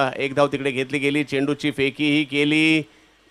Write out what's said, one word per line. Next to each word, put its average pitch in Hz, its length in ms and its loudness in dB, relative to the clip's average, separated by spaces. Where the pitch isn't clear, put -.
एक 135 180 -4
धाव 147 120 4
तिकडे 135 240 -2
घेतली 131 280 -2
गेली, 143 260 0
चेंडूची 143 460 -2
फेकी 139 400 0
ही 151 140 2
केली, 151 580 2